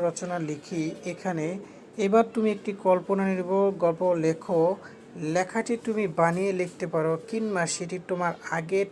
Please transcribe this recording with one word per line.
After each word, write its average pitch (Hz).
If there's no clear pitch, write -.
রচনা 175
লিখি।" 156
এখানে, 170
"এবার 220
তুমি 214
একটি 202
কল্পনা 190
নির্ভর 190
গল্প 175
লেখো। 165
লেখাটি 185
তুমি 214
বানিয়ে 170
লিখতে 180
পারো, 160
কিংবা 208
সেটি 180
তোমার 175
আগের 170